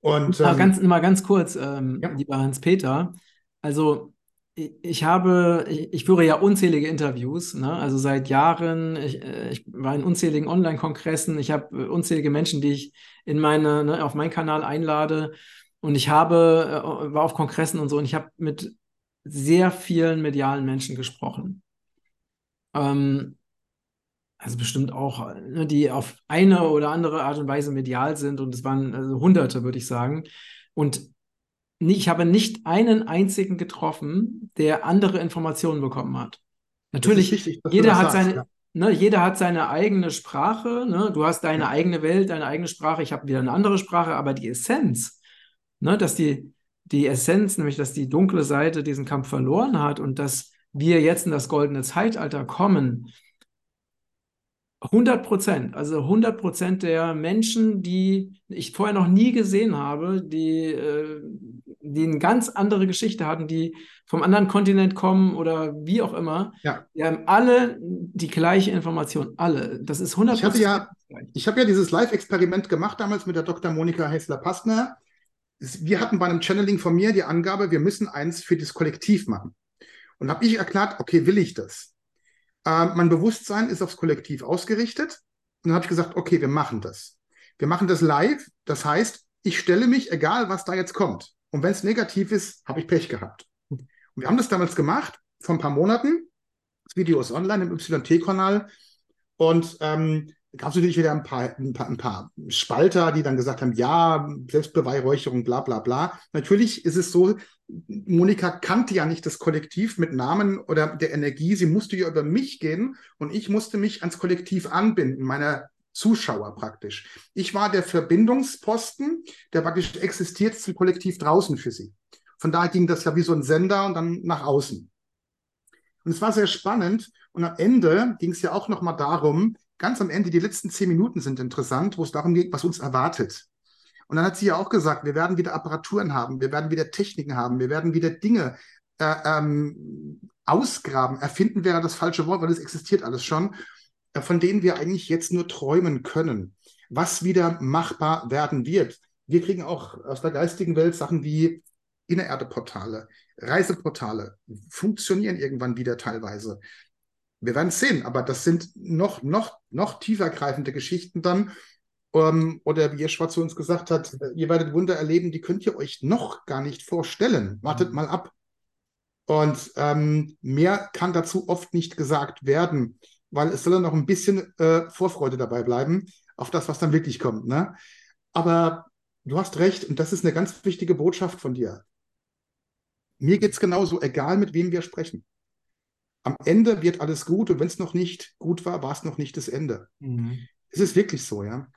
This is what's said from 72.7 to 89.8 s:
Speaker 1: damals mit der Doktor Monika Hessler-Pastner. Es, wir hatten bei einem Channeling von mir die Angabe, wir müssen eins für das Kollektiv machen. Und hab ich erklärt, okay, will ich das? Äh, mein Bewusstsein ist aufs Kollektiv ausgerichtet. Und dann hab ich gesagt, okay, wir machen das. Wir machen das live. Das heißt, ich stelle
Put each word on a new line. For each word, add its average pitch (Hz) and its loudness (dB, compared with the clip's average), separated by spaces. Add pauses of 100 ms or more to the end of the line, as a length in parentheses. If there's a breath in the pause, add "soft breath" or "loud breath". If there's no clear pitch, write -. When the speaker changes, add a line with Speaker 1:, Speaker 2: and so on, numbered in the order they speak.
Speaker 1:
damals 208 -2
mit 175 -4
der 160 -2
Doktor 170 -4
Monika 165 -2
Hessler-Pastner. 180 -2 (640)
Es, 139 -12
wir 180 2
hatten 226 0
bei 180 2
einem 170 0
Channeling 196 2
von 165 2
mir 202 4
die 190 2
Angabe, 175 0
wir 160 2
müssen 196 0
eins 156 -6
für 175 2
das 151 -8
Kollektiv - 0
machen. 98 -6 (640 soft breath)
Und 135 -6
hab 156 -2
ich 226 4
erklärt, 196 -2
okay, - 4
will 202 6
ich - 0
das? - -14 (760)
Äh, 165 4
mein 170 4
Bewusstsein 208 2
ist 202 -4
aufs 170 -6
Kollektiv 147 -4
ausgerichtet. 220 -2 (460)
Und 165 2
dann 165 4
hab 175 2
ich - -8
gesagt, 165 -2
okay, 170 2
wir 139 0
machen 139 -2
das. - -14 (400 soft breath)
Wir - -2
machen 180 0
das 170 2
live. 165 2 (180)
Das - -6
heißt, 165 0 (180)
ich 175 -2
stelle 208 4